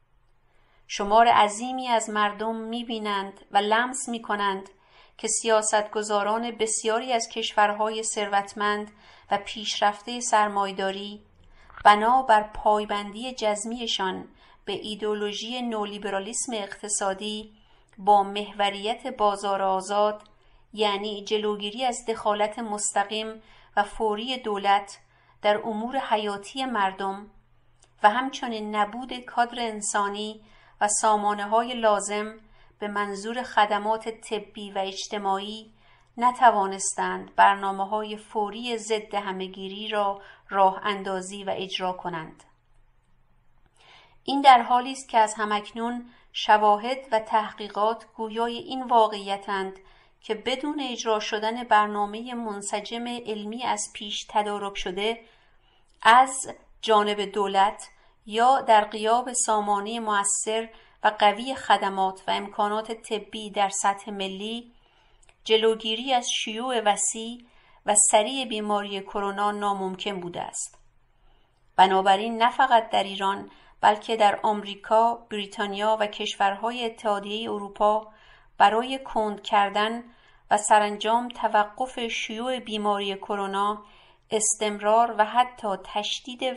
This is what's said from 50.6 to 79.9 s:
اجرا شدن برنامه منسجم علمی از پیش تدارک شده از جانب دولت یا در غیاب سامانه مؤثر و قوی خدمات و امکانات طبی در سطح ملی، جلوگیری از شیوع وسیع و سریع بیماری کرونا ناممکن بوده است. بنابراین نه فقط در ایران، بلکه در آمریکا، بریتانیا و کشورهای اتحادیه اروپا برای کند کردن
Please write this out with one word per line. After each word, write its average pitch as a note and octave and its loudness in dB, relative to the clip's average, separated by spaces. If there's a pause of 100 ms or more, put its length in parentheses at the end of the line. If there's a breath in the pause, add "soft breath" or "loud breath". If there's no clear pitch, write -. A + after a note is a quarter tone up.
اجرا A#3 -2
شدن A3 -4
برنامه G#3 0
منسجم A3 -8
علمی A#3 -8
از G#3 -4
پیش G#3+ -10
تدارک G3+ -4
شده G3+ -4 (800 soft breath)
از B3+ 6 (260)
جانب G#3 2
دولت G3 0 (360 soft breath)
یا A#3+ 4
در A3 6
غیاب A3+ 0
سامانه G#3 0
مؤثر A3 -2 (340 soft breath)
و G#3+ 4
قوی A3+ 2
خدمات F#3+ 0
و F#3+ -2
امکانات G#3 -4
طبی A3 -8
در G3 0
سطح G3+ -2
ملی، G3+ -8 (720 soft breath)
جلوگیری A3 2
از A#3+ 2
شیوع A#3 -2
وسیع A3+ -2 (400 soft breath)
و A3 2 (160)
سریع B3 2
بیماری G#3 -2
کرونا G3+ -2
ناممکن G3+ -4
بوده F3 -8
است. - -10 (1000)
بنابراین G3 4
نه A#3 4
فقط A#3+ 4
در G3+ 0
ایران، G3 -4 (300 soft breath)
بلکه G#3+ 2
در G#3 4
آمریکا، G#3+ 2 (160)
بریتانیا G3+ -2
و G#3 0
کشورهای G#3 -2
اتحادیه G#3+ -4
اروپا G#3 0 (500 loud breath)
برای A#3 4
کند G#3+ -4
کردن G#3 0 (480 soft breath)